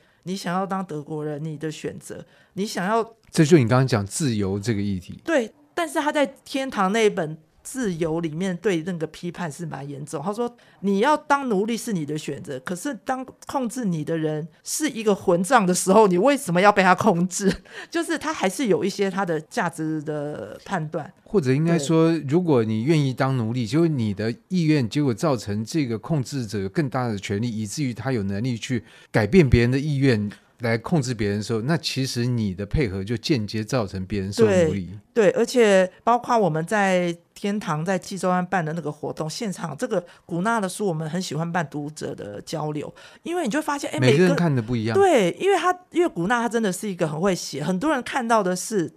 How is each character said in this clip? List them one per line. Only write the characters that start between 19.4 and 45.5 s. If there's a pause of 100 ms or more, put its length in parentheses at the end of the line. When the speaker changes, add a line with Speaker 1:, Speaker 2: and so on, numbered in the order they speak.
Speaker 1:
价
值
的
判
断。 (120)
Speaker 2:
或
者
应
该
说，
Speaker 1:
对。
Speaker 2:
如
果
你
愿
意
当
奴
隶，
结
果
你
的 (140)
意
愿，
结
果
造
成
这
个
控
制
者
有
更
大
的
权
利，
以
至
于
他
有
能
力
去 (260)
改
变
别
人
的
意
愿 (300)
来
控
制
别
人
的
时
候，
那
其
实
你
的
配
合
就
间
接
造
成
别
人
受
奴
隶。 (160)
Speaker 1:
对，
对，
而
且 (140)
包
括
我
们
在 (200)
天
堂，
在
济
州
安
办
的
那
个
活
动
现
场，
这
个 (220)
古
纳
的
书
我
们
很
喜
欢
办
读
者
的
交
流， (340)
因
为
你
就
发
现，
哎，
Speaker 2:
每
个
人
Speaker 1:
每
个
Speaker 2:
看
的
不
一
样。
Speaker 1:
对，
因